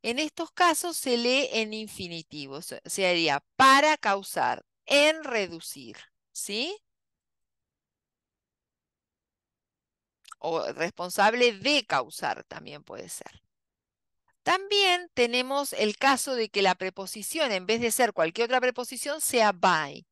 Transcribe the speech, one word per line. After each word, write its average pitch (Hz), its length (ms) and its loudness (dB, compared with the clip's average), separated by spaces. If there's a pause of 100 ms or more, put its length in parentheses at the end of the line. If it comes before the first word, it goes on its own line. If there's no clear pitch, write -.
En 233 160 -4
estos 311 340 -6
casos 339 440 2
se 247 200 0
lee 247 340 2
en 220 220 -4
infinitivo, 165 880 -12
se, - 220 -12
se 190 240 -2
haría 165 340 2 (140)
para 277 400 8
causar, 196 680 -2 (200)
en 302 400 2
reducir, 165 720 -6 (340)
¿sí? 269 460 -8 (3500)
O 165 340 -4
responsable 214 840 0
de 247 320 -2
causar - 580 -6
también - 400 -16
puede - 240 -16
ser. - 340 -16 (1000)
También 381 720 2
tenemos 254 580 0
el 214 240 0
caso 269 380 2
de 226 140 -4
que 202 140 -2
la 185 120 4
preposición, 196 760 -4
en 185 160 -4
vez 226 140 0
de 233 100 0
ser 226 220 2
cualquier 170 320 0
otra 247 160 2
preposición, 254 600 -4
sea 220 320 4
by. 160 580 0